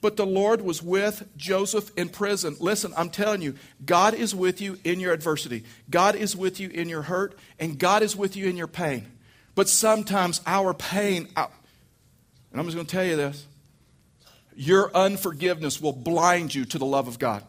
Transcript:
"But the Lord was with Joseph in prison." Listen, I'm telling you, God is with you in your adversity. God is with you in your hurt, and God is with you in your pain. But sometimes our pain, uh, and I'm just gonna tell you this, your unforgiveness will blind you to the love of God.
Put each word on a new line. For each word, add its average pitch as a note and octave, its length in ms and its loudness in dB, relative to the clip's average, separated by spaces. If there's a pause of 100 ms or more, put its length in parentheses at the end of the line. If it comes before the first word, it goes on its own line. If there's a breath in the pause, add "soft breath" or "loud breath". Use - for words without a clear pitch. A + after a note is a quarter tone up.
"But G#3 160 0
the G#3 100 2
Lord G3+ 340 4
was F3 200 -4
with G3 440 0 (120)
Joseph G3 600 -2
in F3 120 -2
prison." F#3 520 -2
Listen, G3+ 360 0
I'm E3 140 -2
telling G#3 320 0
you, C#3 140 -6 (280 loud breath)
God F3+ 300 4
is A3 180 -2
with F#3 280 0
you G3 240 -8
in F3+ 160 -2
your F3+ 120 0
adversity. D3+ 520 -4 (260 loud breath)
God F3 240 4
is G3+ 220 -4
with F#3 240 -4
you F#3+ 80 -8
in E3+ 200 -6
your D#3+ 140 -6
hurt, F#3 340 -4 (220 loud breath)
and D#3 200 -6
God G3 260 4
is G#3 100 -2
with G3 220 -2
you G3 120 -2
in F3+ 80 -2
your E3+ 120 -6
pain. D3 380 -4 (500 soft breath)
But F#3+ 120 2
sometimes G3+ 760 2
our F#3 260 2
pain, F#3 640 -2
uh, D3 140 0 (1040 soft breath)
and C3 80 -6
I'm E3+ 60 -4
just E3 100 -6
gonna E3+ 120 -8
tell F#3 160 -2
you F3 120 0
this, C#3+ 280 -4 (1080 soft breath)
your F#3 420 4
unforgiveness F3 840 0
will D3+ 120 0
blind E3 600 2
you C3+ 120 -2
to D#3 120 -6
the C#3 80 -2
love C#3 220 0
of A#2 100 -12
God. G#2+ 300 -2